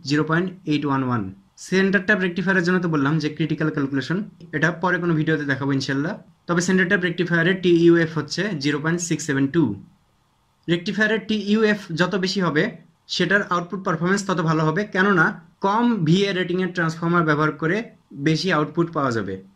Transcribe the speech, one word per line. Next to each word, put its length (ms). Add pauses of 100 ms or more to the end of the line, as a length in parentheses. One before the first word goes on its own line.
জিরো 200
পয়েন্ট 200 (240)
এইট 160
ওয়ান 180
ওয়ান। 160 (460)
সেন্টার 380
ট্যাপ 200
রেকটিফায়ারের 400
জন্য 180
তো 100
বললাম 280
যে 140
ক্রিটিক্যাল 380
ক্যালকুলেশন, 440 (380)
এটা 120 (140)
পরে 200
কোনো 160
ভিডিওতে 320
দেখাবো 280
ইনশাল্লাহ। 360 (340)
তবে 180
সেন্টার 240
ট্যাপ 180
রেকটিফায়ারের 560
টিইউএফ 540
হচ্ছে 240 (200)
জিরো 200
পয়েন্ট 260
সিক্স 200
সেভেন 160 (100)
টু। 80 (1040)
রেকটিফায়ারের 600
টিইউএফ 520 (200)
যত 120 (120)
বেশি 220
হবে 160 (520)
সেটার 280 (120)
আউটপুট 320
পারফরম্যান্স 420
তত 120 (100)
ভালো 180
হবে, 140 (120)
কেননা 320 (400)
কম 180 (220)
ভিএ 320
রেটিংয়ের 380
ট্রান্সফরমার 520
ব্যবহার 320
করে 160 (500)
বেশি 300
আউটপুট 400
পাওয়া 200
যাবে। 180 (220)